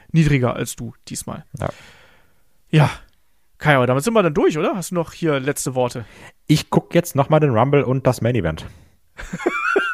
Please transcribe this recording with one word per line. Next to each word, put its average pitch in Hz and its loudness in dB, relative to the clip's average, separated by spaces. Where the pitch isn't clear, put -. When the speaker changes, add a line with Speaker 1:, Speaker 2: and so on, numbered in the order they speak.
Speaker 1:
niedriger 143 4
als - -8
du 117 -12
diesmal. - -12
Speaker 2:
Ja. - -4
Speaker 1:
Ja. 147 4
Kai, 147 4
aber 123 4
damit 131 0
sind 226 0
wir 214 4
dann 160 0
durch, 208 2
oder? 226 -2
Hast 180 -8
du 180 -4
noch 165 -4
hier 151 -2
letzte 135 -4
Worte? 123 -2
Speaker 2:
Ich 156 2
guck - -4
jetzt 170 0
nochmal 151 2
den 151 2
Rumble 131 2
und 131 -2
das 123 0
Main 117 0
Event. 82 -2
Speaker 1:
<laughs> - -14